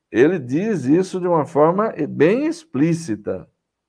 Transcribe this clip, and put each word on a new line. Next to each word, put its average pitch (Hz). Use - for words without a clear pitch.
ele 156
diz 156
isso 185
de 180
uma 165
forma 175
bem 165
explícita. 139